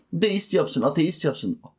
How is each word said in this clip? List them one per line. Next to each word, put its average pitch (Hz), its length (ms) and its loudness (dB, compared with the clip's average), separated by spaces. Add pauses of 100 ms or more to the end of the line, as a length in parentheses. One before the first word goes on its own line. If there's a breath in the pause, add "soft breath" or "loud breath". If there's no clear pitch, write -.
(140)
Deist 196 400 0
yapsın, - 280 2
ateist 156 440 0
yapsın, 113 340 -4 (200)